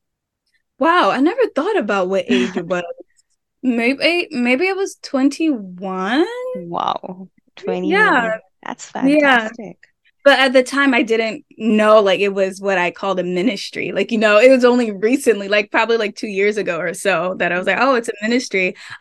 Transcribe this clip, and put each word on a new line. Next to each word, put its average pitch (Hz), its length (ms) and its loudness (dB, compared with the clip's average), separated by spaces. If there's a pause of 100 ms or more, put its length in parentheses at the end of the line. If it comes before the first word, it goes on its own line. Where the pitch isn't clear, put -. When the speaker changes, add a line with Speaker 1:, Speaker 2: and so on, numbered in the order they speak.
(800)
Speaker 1:
Wow, 320 320 2
I 247 100 -2
never 427 340 2
thought 381 240 -2
about 202 300 -2
what 190 200 -2
age - 280 0
it 175 100 -6
Speaker 2:
<laughs> - 0 -
Speaker 1:
was. 175 180 -4 (760)
Maybe, 254 680 0
maybe 254 380 -2
I 381 60 -2
was 370 280 -6
twenty-one? 220 1200 -2 (300)
Speaker 2:
Wow, 185 720 -8 (360)
Speaker 1:
Yeah. - 0 -
Speaker 2:
twenty-one. 247 760 0 (220)
That's - 280 -14 (100)
Speaker 1:
Yeah. 269 520 4
Speaker 2:
fantastic. 220 260 -16 (460)
Speaker 1:
But 269 160 6
at 262 120 4
the 254 120 4
time, 269 280 0
I 233 100 2
didn't 220 420 -2 (120)
know, 214 440 6
like, 196 180 2
it 196 160 0
was 190 260 -2
what 196 180 0
I 175 120 0
called 185 300 -4
a - 20 -4
ministry. 180 720 -4
Like, - 180 -4
you 233 80 0
know, 208 200 4
it 247 120 8
was 254 140 6
only 247 260 4
recently, 214 560 0
like, 208 240 0
probably, 226 280 0
like, 208 180 -4
two - 100 -10
years 208 300 -2
ago 175 240 -4
or 175 140 -6
so 185 440 -2
that 175 140 -2
I 175 60 -2
was 196 100 -2
like, 185 80 0
Speaker 2:
Mm-hmm. 240 80 2
Speaker 1:
"Oh, 269 100 2
it's 233 140 -2
a 226 40 -6 (100)
ministry." 208 520 -2 (260)